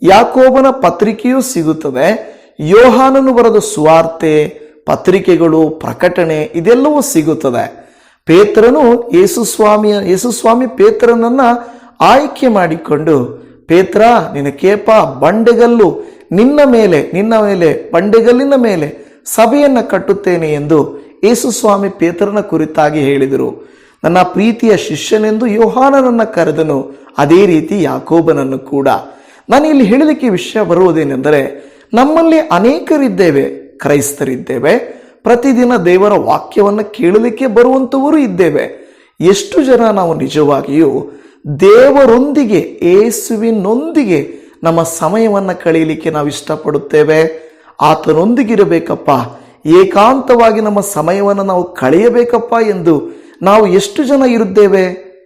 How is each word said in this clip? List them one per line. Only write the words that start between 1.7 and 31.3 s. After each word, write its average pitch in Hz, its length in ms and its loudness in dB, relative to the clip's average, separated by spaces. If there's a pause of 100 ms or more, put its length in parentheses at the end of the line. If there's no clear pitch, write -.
ಯೋಹಾನನು 254 760 4
ಬರೆದ 233 220 2
ಸುವಾರ್ತೆ, 160 920 0 (380)
ಪತ್ರಿಕೆಗಳು, 160 840 0
ಪ್ರಕಟಣೆ 160 840 -4
ಇದೆಲ್ಲವೂ 254 460 0
ಸಿಗುತ್ತದೆ. 143 840 -4 (400)
ಪೇತ್ರನು 233 880 2
ಯೇಸು 196 300 2
ಸ್ವಾಮಿಯ, 208 600 0
ಯೇಸು 190 280 -2
ಸ್ವಾಮಿ 240 360 0
ಪೇತ್ರನನ್ನ 233 720 0 (600)
ಆಯ್ಕೆ 262 460 2
ಮಾಡಿಕೊಂಡು, 160 800 0 (420)
"ಪೇತ್ರ, 185 340 2 (320)
ನಿನ್ನ 143 160 -6
ಕೇಪ 202 400 -2 (300)
ಬಂಡೆಗಲ್ಲು, 226 840 2 (260)
ನಿನ್ನ 247 340 2
ಮೇಲೆ, 214 480 2
ನಿನ್ನ 208 280 -2
ಮೇಲೆ, 180 500 -2
ಬಂಡೆಗಲ್ಲಿನ 226 640 2
ಮೇಲೆ 190 720 -4
ಸಭೆಯನ್ನ 254 560 2
ಕಟ್ಟುತ್ತೇನೆ" 180 720 -2
ಎಂದು 147 520 -2 (180)
ಯೇಸು 233 280 0
ಸ್ವಾಮಿ 202 380 -2
ಪೇತ್ರನ 190 500 -4
ಕುರಿತಾಗಿ 156 600 -2
ಹೇಳಿದರು. 135 760 -4 (280)
"ನನ್ನ 170 160 0
ಪ್ರೀತಿಯ 208 580 0
ಶಿಷ್ಯನೆಂದು 214 720 -4
ಯೋಹಾನನನ್ನ 240 760 0
ಕರೆದನು, 156 680 -4 (260)
ಅದೇ 165 280 4
ರೀತಿ 180 360 0
ಯಾಕೋಬನನ್ನು 139 800 -2
ಕೂಡ." 139 280 -4 (600)
ನಾನು 277 160 2
ಇಲ್ಲಿ 285 180 2
ಹೇಳಲಿಕ್ಕೆ 269 460 0
ವಿಷಯ 196 320 -4
ಬರುವುದೇನೆಂದರೆ, 156 1040 -2 (280)